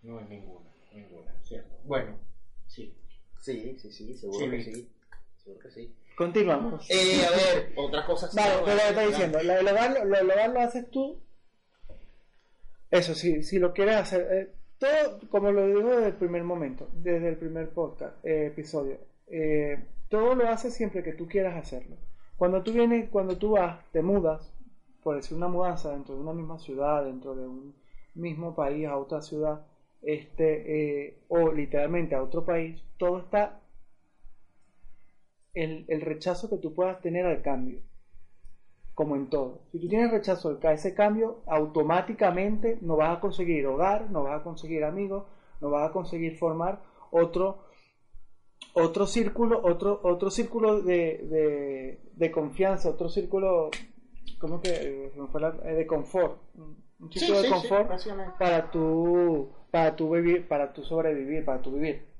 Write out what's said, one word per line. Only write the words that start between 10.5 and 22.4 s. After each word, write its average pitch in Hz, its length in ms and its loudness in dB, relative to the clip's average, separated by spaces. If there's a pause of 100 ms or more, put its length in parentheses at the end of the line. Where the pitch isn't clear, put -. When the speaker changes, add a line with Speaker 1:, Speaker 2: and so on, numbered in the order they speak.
Speaker 3:
haces 240 320 -2
tú. 269 300 -4 (1700)
Eso 170 260 2
sí, 160 280 2
si 196 160 0
lo 175 140 4
quieres 202 220 4
hacer, 190 360 0
eh, 190 200 0 (280)
todo, 294 400 2 (100)
como 202 220 4
lo 196 160 4
digo 208 220 4
desde 240 180 4
el 190 80 0
primer 175 280 -2
momento, 156 500 -4
desde 170 360 2
el 165 80 -4
primer 160 320 -6
podcast, - 560 -6
eh, 156 220 0
episodio, 147 500 -6 (300)
eh, 151 580 0 (240)
todo 226 260 4
lo 240 120 4
haces 226 260 -2
siempre 214 300 -2
que 160 100 -6
tú 170 140 -10
quieras 190 280 0
hacerlo. - 420 -8 (400)
Cuando 185 260 2